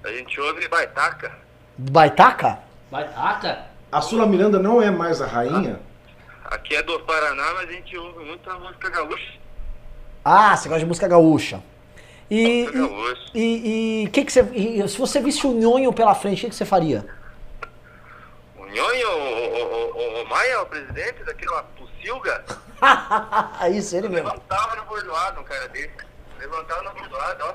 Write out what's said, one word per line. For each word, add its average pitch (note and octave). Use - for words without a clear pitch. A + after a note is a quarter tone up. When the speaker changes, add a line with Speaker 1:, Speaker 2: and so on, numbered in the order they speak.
Speaker 1:
A -
gente B2+
ouve D#3
baitaca. D3+
Speaker 2:
Baitaca? D3
Speaker 3:
Baitaca? D3+
Speaker 4:
A D3
Sula A3
Miranda G3+
não G#3+
é G#3
mais E3+
a C3
rainha? B2
Speaker 1:
Aqui -
é D3
do D#3+
Paraná, D3+
mas F#3
a F3
gente F3+
ouve E3+
muita F3+
música F3+
gaúcha. D#3+
Speaker 2:
Ah, F#3+
você E3
gosta D#3+
de D#3
música E3+
gaúcha. D#3+
E, A3+
Speaker 1:
Música A#3+
Speaker 2:
e, C4
Speaker 1:
gaúcha. A#3
Speaker 2:
e, A3+
e G3+
que -
que -
você, B3+
e, A3
se -
você C4
visse C#4
o C#4
Nhonho A#3+
pela A3
frente, G3
o -
que A#3
que G3
você G#3
faria? D#3+
Speaker 1:
O G2
Nhonho, G3+
o, F#3+
o, A#2+
o, A#2
o, A#2
o A2+
Maia, A3+
o F3
presidente D3+
daquela D#3
pocilga? -
Speaker 2:
<laughs> G#3+
Isso, G3
ele G3+
mesmo. E3
Speaker 1:
Levantava G#3
no G#3+
bordoado F#3
um -
cara C3
desse. C#3+
Levantava D#3+
no G3
bordoado, D#3
ó. E3+